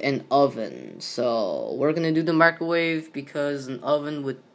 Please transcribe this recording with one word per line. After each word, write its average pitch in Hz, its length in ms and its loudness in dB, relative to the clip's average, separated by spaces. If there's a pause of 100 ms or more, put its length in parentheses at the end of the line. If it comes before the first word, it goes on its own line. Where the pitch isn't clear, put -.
and 135 260 0
oven. 107 720 0
So, 95 720 -2
we're 139 160 2
gonna 165 200 0
do 160 100 2
the 165 120 0
microwave 165 800 2
because 143 540 -4
an 127 140 -8
oven 147 420 0
would 135 220 -6 (120)